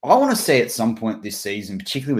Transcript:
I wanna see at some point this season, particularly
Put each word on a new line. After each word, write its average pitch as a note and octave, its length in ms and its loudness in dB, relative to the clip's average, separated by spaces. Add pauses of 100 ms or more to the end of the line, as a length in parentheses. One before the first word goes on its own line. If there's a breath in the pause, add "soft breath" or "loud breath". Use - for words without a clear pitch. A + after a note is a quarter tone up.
I C#3+ 120 6
wanna C4 220 4
see C#3 260 4
at A#2 100 -2
some A2+ 240 0
point A2 260 -4
this G2+ 160 -8
season, G2+ 380 -6
particularly C3+ 440 -4